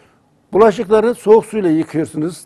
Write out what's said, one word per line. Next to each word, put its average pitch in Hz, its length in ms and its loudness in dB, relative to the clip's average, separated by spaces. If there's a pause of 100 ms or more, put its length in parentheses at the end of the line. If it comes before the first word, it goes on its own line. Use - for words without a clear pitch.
(520)
Bulaşıkları 214 600 0
soğuk 220 320 2
suyla 202 240 -4
yıkıyorsunuz. 156 760 -6